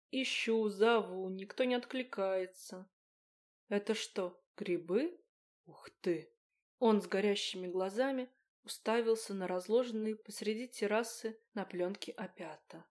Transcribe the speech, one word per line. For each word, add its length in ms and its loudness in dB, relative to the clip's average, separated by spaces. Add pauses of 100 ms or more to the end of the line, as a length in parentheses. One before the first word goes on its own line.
(100)
Ищу, 580 2
зову, 640 4
никто 340 -2
не 120 2
откликается». 1120 -4 (800)
«Это 260 2
что, 480 -6 (140)
грибы? 640 0 (460)
Ух 240 -20 (100)
ты!» 320 -2 (460)
Он 240 6
с 40 -8
горящими 600 0
глазами 640 0 (340)
уставился 680 0
на 120 -2
разложенные 680 0
посреди 520 -4
террасы 720 -2 (140)
на 120 -4
плёнке 480 -4
опята. 800 -12